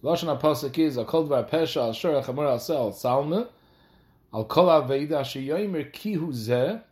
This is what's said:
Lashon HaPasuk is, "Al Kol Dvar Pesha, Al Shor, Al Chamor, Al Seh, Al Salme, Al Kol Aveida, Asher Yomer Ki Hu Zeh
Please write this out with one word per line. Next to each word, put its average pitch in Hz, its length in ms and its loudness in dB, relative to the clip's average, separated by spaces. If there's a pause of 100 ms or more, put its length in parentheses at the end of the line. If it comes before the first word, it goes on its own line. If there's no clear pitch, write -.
Lashon 156 380 0
HaPasuk 143 380 0
is, 151 180 2
"Al 117 80 -2
Kol 160 240 2
Dvar 127 180 2
Pesha, 156 360 0
Al 113 100 0
Shor, 160 220 0
Al 135 80 2
Chamor, 139 260 -2
Al 120 120 2
Seh, 170 140 -2
Al 117 180 0
Salme, 147 540 0 (840)
Al 110 140 -2
Kol 175 220 4
Aveida, 147 520 2
Asher 135 200 -6
Yomer 160 520 -4
Ki 214 220 -6
Hu 165 140 -2
Zeh 123 520 0 (120)